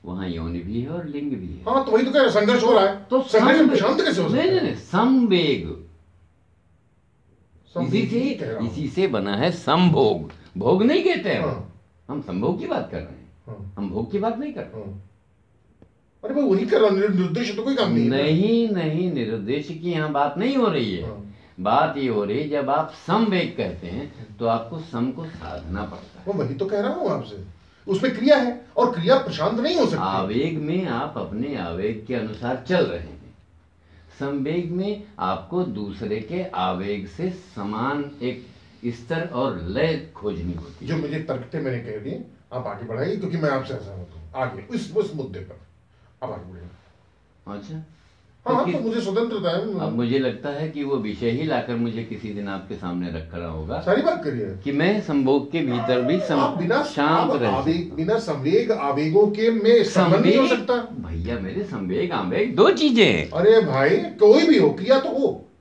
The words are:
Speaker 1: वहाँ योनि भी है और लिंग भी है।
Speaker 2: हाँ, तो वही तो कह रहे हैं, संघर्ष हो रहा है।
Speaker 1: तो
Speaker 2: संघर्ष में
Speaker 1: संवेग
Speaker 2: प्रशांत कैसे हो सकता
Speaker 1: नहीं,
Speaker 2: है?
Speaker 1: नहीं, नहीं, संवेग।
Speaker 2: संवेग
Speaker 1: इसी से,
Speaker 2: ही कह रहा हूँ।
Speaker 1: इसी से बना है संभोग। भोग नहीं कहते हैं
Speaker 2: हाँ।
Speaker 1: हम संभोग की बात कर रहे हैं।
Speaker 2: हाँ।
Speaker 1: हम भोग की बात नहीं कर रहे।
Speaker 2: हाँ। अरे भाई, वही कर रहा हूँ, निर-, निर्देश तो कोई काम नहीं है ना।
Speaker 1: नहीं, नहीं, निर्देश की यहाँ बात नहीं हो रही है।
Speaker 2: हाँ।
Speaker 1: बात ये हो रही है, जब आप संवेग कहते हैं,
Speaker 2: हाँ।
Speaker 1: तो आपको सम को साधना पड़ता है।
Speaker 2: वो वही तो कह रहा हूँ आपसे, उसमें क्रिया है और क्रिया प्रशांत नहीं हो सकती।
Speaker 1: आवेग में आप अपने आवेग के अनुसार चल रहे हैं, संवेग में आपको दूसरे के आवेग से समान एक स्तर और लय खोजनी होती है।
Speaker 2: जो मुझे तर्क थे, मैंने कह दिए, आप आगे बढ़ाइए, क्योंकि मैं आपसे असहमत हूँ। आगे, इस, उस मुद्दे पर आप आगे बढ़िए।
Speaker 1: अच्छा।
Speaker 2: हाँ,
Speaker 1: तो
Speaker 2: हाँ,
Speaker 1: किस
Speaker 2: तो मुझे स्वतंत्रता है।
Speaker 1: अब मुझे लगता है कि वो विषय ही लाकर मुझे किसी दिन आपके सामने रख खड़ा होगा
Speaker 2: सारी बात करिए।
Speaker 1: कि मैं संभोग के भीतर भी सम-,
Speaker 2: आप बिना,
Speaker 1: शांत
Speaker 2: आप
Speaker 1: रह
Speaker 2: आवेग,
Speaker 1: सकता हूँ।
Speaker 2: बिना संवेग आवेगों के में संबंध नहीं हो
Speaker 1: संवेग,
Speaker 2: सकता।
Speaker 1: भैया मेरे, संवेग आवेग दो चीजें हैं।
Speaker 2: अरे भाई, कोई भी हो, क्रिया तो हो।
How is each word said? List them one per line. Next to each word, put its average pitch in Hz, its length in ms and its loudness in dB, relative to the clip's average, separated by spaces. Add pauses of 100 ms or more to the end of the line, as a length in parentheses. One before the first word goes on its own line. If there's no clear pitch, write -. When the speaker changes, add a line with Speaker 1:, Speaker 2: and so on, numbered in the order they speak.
Speaker 1:
वहाँ 92 240 -8
योनि 82 300 -6
भी 107 220 -6
है 139 80 -8
और 170 160 -8
लिंग 143 260 -6
भी 92 160 -6
है। - 140 -12
Speaker 2:
हाँ, 254 240 0
तो 226 60 0
वही 240 140 6
तो - 60 -4
कह 294 80 4
रहे 254 100 6
हैं, 208 120 4
संघर्ष 233 220 4
हो 240 80 6
रहा 196 180 6
है। - 200 -6
Speaker 1:
तो 262 120 4
Speaker 2:
संघर्ष 226 260 4
में 269 80 8
Speaker 1:
संवेग 320 140 8
Speaker 2:
प्रशांत 247 320 4
कैसे 190 200 2
हो 156 80 2
सकता 277 140 2
Speaker 1:
नहीं, 381 80 4
Speaker 2:
है? 381 40 4
Speaker 1:
नहीं, 330 160 2
नहीं, - 100 -8
संवेग। 180 1040 2 (1800)
Speaker 2:
संवेग - 280 -2
Speaker 1:
इसी 220 240 0
से, - 0 -
Speaker 2:
ही 277 160 0
कह - 140 -8
रहा 113 100 -6
हूँ। 117 120 -4
Speaker 1:
इसी 147 160 -6
से 185 200 0
बना 101 280 0
है 151 160 2
संभोग। 127 800 4 (260)
भोग 151 260 4
नहीं 320 200 4
कहते 339 260 0
हैं 151 120 0
Speaker 2:
हाँ। - 400 -6 (280)
Speaker 1:
हम 147 120 -6
संभोग 101 380 -2
की - 80 -8
बात - 240 -4
कर 87 60 -8
रहे 82 100 -10
हैं। - 240 -20 (160)
Speaker 2:
हाँ। 98 300 -14
Speaker 1:
हम 101 120 -6
भोग 110 220 -6
की 196 80 -2
बात 220 180 -2
नहीं 294 160 -8
कर - 80 -10
रहे। 110 220 -12
Speaker 2:
हाँ। 98 260 -14 (1120)
अरे 262 100 -6
भाई, 285 100 2
वही 208 220 2
कर - 160 4
रहा 214 80 6
हूँ, 190 100 2
निर-, 208 120 2
निर्देश 185 440 0
तो 220 80 -4
कोई 269 120 0
काम 202 160 0
नहीं 117 120 2
है 117 60 2
ना। 135 80 0
Speaker 1:
नहीं, 208 520 2
नहीं, 170 440 -2
निर्देश 113 540 -4
की 165 240 -6
यहाँ 156 200 -2
बात 143 260 0
नहीं 254 180 0
हो 240 120 4
रही 120 280 -2
है। 80 80 -6
Speaker 2:
हाँ। - 320 -12 (240)
Speaker 1:
बात 139 380 2
ये 135 100 -2
हो 104 160 0
रही 107 160 -2
है, 151 100 -4
जब 139 200 -2
आप 156 200 0
संवेग 185 680 0
कहते 90 300 -6
हैं, 120 300 -8
Speaker 2:
हाँ। 107 220 -18
Speaker 1:
तो 117 60 -4
आपको 113 340 -2
सम 127 320 -4
को 80 140 -10
साधना 80 580 -8
पड़ता - 360 -14
है। - 80 -18
Speaker 2:
वो 202 60 -4
वही 135 220 -2
तो 190 100 -2
कह 202 140 -2
रहा 262 140 0
हूँ 311 180 -2
आपसे, 110 320 -6 (440)
उसमें 202 280 0
क्रिया 269 220 6
है 240 280 -2 (120)
और 180 180 4
क्रिया 208 220 6
प्रशांत 220 420 0
नहीं 330 160 0
हो 277 100 4
सकती। 160 160 0
Speaker 1:
आवेग 104 560 0
में 165 280 -2
आप 139 320 -4
अपने 110 380 -6
आवेग 98 520 -4
के 123 80 -4
अनुसार 117 520 -6
चल 175 180 4
रहे 87 140 -6
हैं, - 360 -16 (840)
संवेग 147 520 -2
में 202 320 -4 (160)
आपको 95 440 -4
दूसरे 104 560 -6
के 156 240 -6
आवेग 92 640 -4
से 180 220 -6
समान 135 840 -6 (120)
एक - 240 -6 (380)
स्तर 165 480 -4
और 120 280 -2
लय 139 540 -2
खोजनी 87 380 -6
होती - 320 -12
है। 143 60 -6
Speaker 2:
जो 156 60 -2
मुझे 151 220 -4
तर्क 123 340 -8
थे, 160 60 -6
मैंने 127 200 -4
कह 107 180 -10
दिए, - 280 -10 (280)
आप 107 140 -8
आगे 101 180 -10
बढ़ाइए, 139 320 -4
क्योंकि 170 200 -4
मैं 156 120 2
आपसे 131 240 -2
असहमत 95 420 -12
हूँ। - 200 -18
आगे, 131 400 -6
इस, - 200 -6
उस 190 200 -2
मुद्दे 127 240 -8
पर - 200 -16 (640)
आप 110 80 -8
आगे 90 200 -12
बढ़िए। 87 120 -16 (840)
Speaker 1:
अच्छा। 156 280 -12
Speaker 2:
हाँ, 160 100 -12 (640)
Speaker 1:
तो 247 60 0
Speaker 2:
हाँ, 240 120 2
Speaker 1:
किस 175 100 -2
Speaker 2:
तो 226 60 -2
मुझे 226 200 -2
स्वतंत्रता 196 480 -2
है। 196 300 -2
Speaker 1:
अब 110 160 -4
मुझे 120 240 0
लगता 127 300 -2
है 151 200 -6
कि 147 140 -6
वो 139 140 -2
विषय 107 320 -4
ही 131 140 -2
लाकर 123 320 -2
मुझे 117 280 -4
किसी 110 260 -10
दिन 101 180 -8
आपके 98 280 -8
सामने 90 360 -6
रख 80 200 -10
खड़ा 85 140 -8
होगा 80 340 -6
Speaker 2:
सारी 233 220 2
बात 330 220 0
करिए। 110 340 -4
Speaker 1:
कि 139 140 -6
मैं 180 300 2
संभोग 139 500 2
के 165 100 -2
भीतर 123 400 0
भी 156 180 2
सम-, - 200 0
Speaker 2:
आप - 180 0
बिना, 220 260 0
Speaker 1:
शांत 151 480 2
Speaker 2:
आप 127 100 0
Speaker 1:
रह 110 80 2
Speaker 2:
आवेग, 139 260 2
Speaker 1:
सकता 170 140 -4
हूँ। 143 60 -12
Speaker 2:
बिना 190 240 0
संवेग 170 520 2
आवेगों 156 560 4
के 220 240 2
में 226 320 6
संबंध 180 420 4
नहीं 208 120 8
हो 269 100 6
Speaker 1:
संवेग, 240 120 2
Speaker 2:
सकता। 240 160 2 (340)
Speaker 1:
भैया 92 300 -4
मेरे, 95 240 -6
संवेग 98 480 -2
आवेग 143 440 -2
दो 370 160 8
चीजें 233 420 6
हैं। 78 160 0
Speaker 2:
अरे 214 320 6
भाई, 143 360 4
कोई 247 500 6
भी 285 100 8
हो, 151 120 6
क्रिया 247 300 4
तो - 100 -4
हो। - 340 -2 (180)